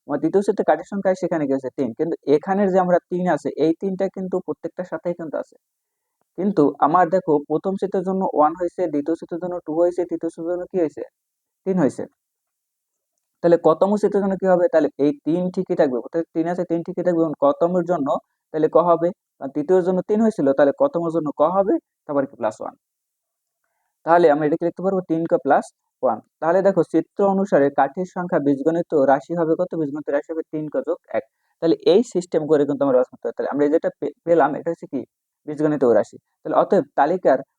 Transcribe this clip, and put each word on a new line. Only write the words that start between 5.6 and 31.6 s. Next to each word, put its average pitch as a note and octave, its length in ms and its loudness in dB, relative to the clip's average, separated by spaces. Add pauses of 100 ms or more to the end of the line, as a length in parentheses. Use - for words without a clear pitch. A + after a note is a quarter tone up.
কিন্তু F3+ 240 0 (160)
আমার E3 320 4
দেখো F3+ 220 0 (140)
প্রথম E3 300 -2
চিত্রের F#3+ 300 -4
জন্য F#3+ 160 -2 (100)
ওয়ান D3+ 220 2
হয়েছে, F3 340 -6
দ্বিতীয় D3 280 -2
চিত্রের E3+ 260 -10
জন্য F3+ 120 -6 (100)
টু D#3 100 -8
হয়েছে, F3 300 2
তৃতীয় E3+ 260 -6
চিত্রের E3 220 -8
জন্য F3+ 140 -4
কি - 120 -8
হয়েছে? D3+ 240 -2 (640)
তিন F#3 120 0
হয়েছে। C3 240 0 (1400)
তাহলে E3+ 200 6
কতম D#3+ 320 4
চিত্রের G3+ 260 0
জন্য G3 140 -2
কি F#3 100 -4
হবে? F3+ 220 4
তাহলে D#3 200 2 (100)
এই C#3+ 140 2 (120)
তিন E3+ 260 -2
ঠিকই F3+ 260 -4
থাকবে, D3+ 220 2
অর্থাৎ E3 340 -6
তিন D#3+ 160 -2
আছে, F3+ 160 -4
তিন E3+ 180 -4
ঠিকই F3 220 -6
থাকবে। F3 180 0
এবং D#3 180 -2
কতমের E3+ 440 2
জন্য E3 240 -2 (460)
তাহলে D#3 140 0
ক D#3+ 140 4
হবে? E3+ 260 2 (240)
কারণ C3+ 200 -12
তৃতীয়র F#3 320 0
জন্য F#3 180 0
তিন G#3+ 180 -2
হয়েছিল, G#3+ 320 0
তাহলে C#3+ 260 4
কতমের E3 340 -2
জন্য D#3 180 -2
ক D3 200 -2
হবে, G3 240 0 (260)
তারপর C#3 260 -2
কি - 100 -18
প্লাস A2 220 -4
ওয়ান। F#2+ 160 -12 (1300)
তাহলে E3+ 240 6
আমরা D3 160 2
এটাকে D#3+ 200 -2
লিখতে E3+ 160 -6
পারবো F#3+ 180 -2
তিন E3 260 -4
ক D#3+ 120 -2
প্লাস C#3 280 2 (360)
ওয়ান। A#2 160 0 (200)
তাহলে E3 240 0
দেখো F#3+ 220 2
চিত্র - 440 -4
অনুসারে F#3+ 420 2
কাঠির C#3+ 420 -2
সংখ্যা F3+ 260 -4
বীজগণিত C#3+ 540 -2 (160)
রাশি C#3+ 260 0
হবে E3 200 0
কত? F3+ 200 -4
বীজগণিত D3+ 360 -6
রাশি C#3+ 200 -4
হবে D#3+ 200 -6
তিন D#3 180 -8
ক C#3 140 -16
যোগ D#3 160 -4 (100)
এক। A2 160 -4 (380)